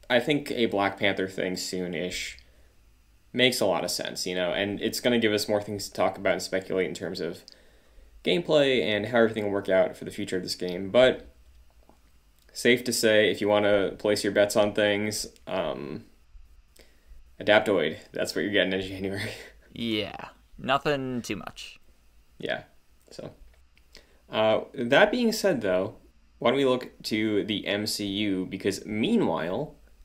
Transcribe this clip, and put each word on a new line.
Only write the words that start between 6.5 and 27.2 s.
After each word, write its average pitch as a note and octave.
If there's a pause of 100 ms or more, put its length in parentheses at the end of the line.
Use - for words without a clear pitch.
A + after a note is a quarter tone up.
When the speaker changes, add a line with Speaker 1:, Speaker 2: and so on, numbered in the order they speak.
Speaker 1:
in E2+
terms F2
of E2 (840)
gameplay D3+
and G#2
how A#2+
everything A2
will G#2
work G2
out F#2+
for -
the F#2
future G2
of F2+
this -
game. F2+
But B2 (1200)
safe B2
to A#2+
say, G#2+
if G2
you G#2
wanna G#2
place G#2
your G2+
bets G#2
on G#2
things, G#2 (180)
um, D#2 (1300)
Adaptoid, G2+ (140)
that's -
what F#2
you're G2+
getting F#2
in F#2+
January. G2
<laughs> - (380)
Speaker 2:
Yeah, A2 (280)
nothing C3
too A2
much. - (600)
Speaker 1:
Yeah, - (480)
so. - (960)
Uh, A2 (120)
that D#3
being A#3+
said, F3+
though, F#2+ (420)
why -
don't B2+
we C#3
look B2+ (100)
to G#2+